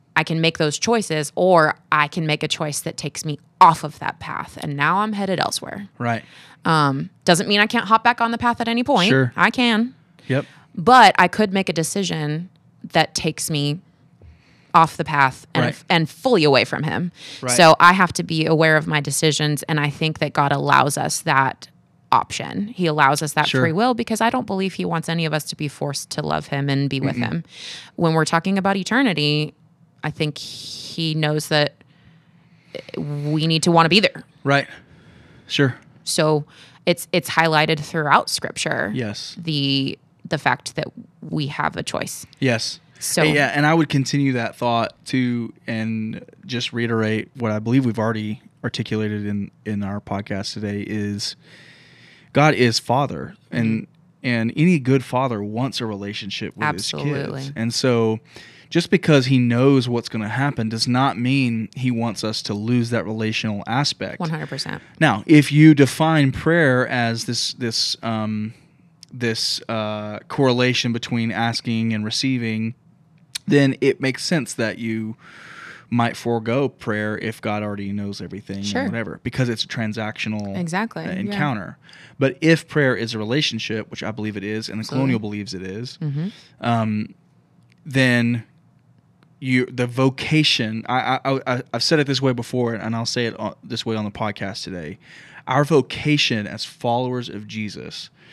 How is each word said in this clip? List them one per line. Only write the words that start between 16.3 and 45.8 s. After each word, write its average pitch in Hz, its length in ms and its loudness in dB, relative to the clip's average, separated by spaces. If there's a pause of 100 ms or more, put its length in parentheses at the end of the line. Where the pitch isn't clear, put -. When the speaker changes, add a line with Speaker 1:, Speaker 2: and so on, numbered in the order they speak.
Speaker 1:
away 131 180 6
from - 200 -2
him. 156 280 -4 (300)
Speaker 2:
Right. 127 160 -4
Speaker 1:
So 160 240 10
I 175 100 10
have 190 220 4
to 175 100 -4
be 160 220 0
aware 156 320 4
of 156 100 0
my 156 140 0
decisions, 151 600 0
and 151 180 0
I 147 80 0
think 156 300 -2
that 147 120 -2
God 143 220 2
allows 139 440 4
us 143 260 -4
that 135 440 2 (440)
option. - 560 0
He 185 180 -4
allows 151 360 4
us 151 120 -6
that 151 160 2
Speaker 2:
Sure. 131 140 2
Speaker 1:
free 160 100 2
will 240 200 2
because 226 280 -4
I 226 80 2
don't 254 180 -4
believe 190 280 -4
he 180 100 -4
wants 170 240 -4
any 165 160 -2
of 151 80 -2
us 151 120 -2
to - 120 -10
be 151 100 -4
forced 143 440 -8
to 151 100 -4
love 151 260 -2
him 143 220 -4
and 139 200 0
be 139 120 0
with 139 160 -2
Speaker 2:
Mm-mm. 120 100 -2
Speaker 1:
him. 170 160 -4 (540)
When 165 160 2
we're 160 100 4
talking 175 340 0
about 196 200 0
eternity, 151 760 0 (520)
I 151 60 -2
think 151 260 -4
he - 800 -8
knows 151 340 -2
that 147 240 2 (1200)
we 147 500 -2
need 160 160 2
to 175 80 4
wanna 165 180 6
be 185 100 6
there. - 240 0 (200)
Speaker 2:
Right. 139 240 2 (800)
Sure. 135 280 0 (280)
Speaker 1:
So 156 420 0 (400)
it's, 175 260 0
it's 175 180 -2
highlighted 156 500 2
throughout 151 500 0
Scripture. - 640 -4
Speaker 2:
Yes. 110 440 -8
Speaker 1:
The, 139 600 -2 (300)
the 160 100 -2
fact - 380 0
that 156 120 -6 (340)
we 156 260 -6
have 151 280 -4
a 170 80 -6
choice. - 420 -8 (140)
Speaker 2:
Yes. 120 400 -2 (200)
Speaker 1:
So - 240 0
Speaker 2:
Yeah, 147 300 2
and 147 120 0
I 156 80 4
would 165 160 2
continue 139 440 0
that 117 220 -4
thought 117 380 0 (120)
too, 123 480 -2 (140)
and 110 560 -6 (220)